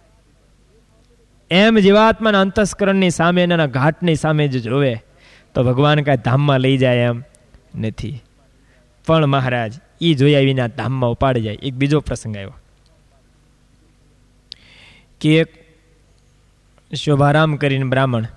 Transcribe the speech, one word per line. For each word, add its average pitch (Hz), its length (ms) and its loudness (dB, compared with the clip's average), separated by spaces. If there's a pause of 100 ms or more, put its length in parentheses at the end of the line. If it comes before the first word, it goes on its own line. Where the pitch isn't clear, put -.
(1500)
એમ 214 280 4
જીવાત્માના 208 600 4
અંતસ્કરણની 196 680 0
સામે, 175 340 0
એના 170 220 0
ઘાટની 147 500 -2
સામે 151 320 0
જો 127 120 -4
જોવે, 120 440 -2 (520)
તો 131 80 0
ભગવાન 143 380 2
કાંઈ 139 160 0
ધામમાં 135 420 0
લઈ 131 180 2
જાય 127 200 2
એમ 120 260 -2 (520)
નથી. 110 480 -10 (840)
પણ 160 180 2
મહારાજ 123 480 -2 (280)
ઈ 165 120 2
જોયા 143 260 2
વિના 135 280 0
ધામમાં 123 420 -4
ઉપાડી 123 320 -2
જાય. 107 120 -6
એક 131 200 -10
બીજો 143 260 -2
પ્રસંગ 117 380 -10
આવ્યો 98 160 -14 (2750)
કે 156 140 2
એક 160 120 2 (1500)
શોભારામ 147 600 0
કરીને 135 280 -2
બ્રાહ્મણ 127 420 -2 (120)